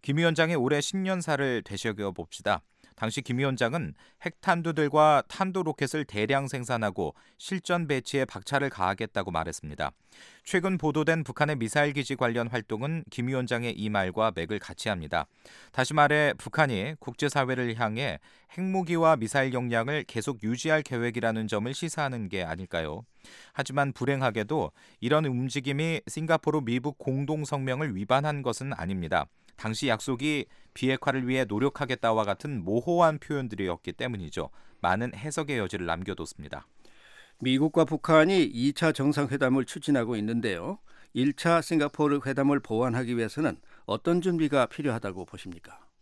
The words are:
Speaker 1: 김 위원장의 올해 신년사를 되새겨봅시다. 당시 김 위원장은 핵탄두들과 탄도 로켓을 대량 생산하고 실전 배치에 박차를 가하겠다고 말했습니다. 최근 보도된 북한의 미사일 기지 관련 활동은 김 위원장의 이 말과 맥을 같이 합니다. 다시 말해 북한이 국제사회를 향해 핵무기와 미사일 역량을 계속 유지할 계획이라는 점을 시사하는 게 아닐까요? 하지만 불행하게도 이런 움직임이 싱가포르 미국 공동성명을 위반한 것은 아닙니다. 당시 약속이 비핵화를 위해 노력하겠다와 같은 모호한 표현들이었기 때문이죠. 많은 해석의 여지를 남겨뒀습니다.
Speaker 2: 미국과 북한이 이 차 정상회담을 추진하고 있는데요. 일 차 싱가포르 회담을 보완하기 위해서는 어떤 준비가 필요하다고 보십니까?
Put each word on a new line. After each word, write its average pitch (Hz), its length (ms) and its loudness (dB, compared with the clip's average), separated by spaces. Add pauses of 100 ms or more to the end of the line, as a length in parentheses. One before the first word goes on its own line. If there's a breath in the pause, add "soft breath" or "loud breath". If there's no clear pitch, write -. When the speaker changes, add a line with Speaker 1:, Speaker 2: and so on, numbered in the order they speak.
Speaker 1:
김 143 160 0
위원장의 165 380 4
올해 143 240 2
신년사를 156 800 -2
되새겨봅시다. 98 1000 -4 (320 soft breath)
당시 113 280 -4
김 123 160 -2
위원장은 127 560 0 (280 soft breath)
핵탄두들과 156 1040 4
탄도 190 360 -2
로켓을 151 420 -2
대량 135 420 0
생산하고 110 680 -2 (240 soft breath)
실전 175 500 -2
배치에 135 380 0
박차를 139 420 -2
가하겠다고 98 600 -2
말했습니다. 78 640 -4 (520 loud breath)
최근 185 320 0
보도된 156 480 2
북한의 147 320 0
미사일 143 380 0
기지 139 220 -2
관련 117 320 0
활동은 123 640 -4
김 123 180 -2
위원장의 123 440 -2
이 107 160 -4
말과 101 460 2
맥을 82 240 -4
같이 - 320 -6
합니다. 82 360 -2 (460 loud breath)
다시 131 220 0
말해 147 420 6
북한이 135 640 0
국제사회를 127 800 -2
향해 110 380 -2 (380 soft breath)
핵무기와 175 600 2
미사일 127 380 0
역량을 123 500 0
계속 117 380 -6
유지할 143 400 2
계획이라는 113 680 -2
점을 110 240 -2
시사하는 135 560 -4
게 90 160 -4
아닐까요? 82 600 -6 (500 loud breath)
하지만 139 380 0
불행하게도 127 800 0 (300 soft breath)
이런 151 240 4
움직임이 139 840 -2
싱가포르 156 540 0
미국 127 380 -2
공동성명을 139 1000 -2
위반한 147 460 2
것은 127 320 -4
아닙니다. 85 520 0 (300 soft breath)
당시 110 300 -4
약속이 131 600 0 (280 soft breath)
비핵화를 131 540 0
위해 131 160 2
노력하겠다와 113 800 0
같은 101 400 -4
모호한 156 540 2
표현들이었기 101 720 -6
때문이죠. 90 560 -6 (320 soft breath)
많은 101 340 0
해석의 143 440 -4
여지를 92 280 -4
남겨뒀습니다. 82 800 -8 (720 soft breath)
Speaker 2:
미국과 139 460 4
북한이 160 600 6
이 120 280 0
차 160 200 2
정상회담을 135 760 2
추진하고 123 500 0
있는데요. 107 600 -2 (340 soft breath)
일 135 220 2
차 170 260 4
싱가포르 147 680 2
회담을 139 340 2
보완하기 120 560 0
위해서는 117 420 -2 (260 soft breath)
어떤 170 380 2
준비가 151 440 2
필요하다고 107 600 -4
보십니까? - 520 -16 (240)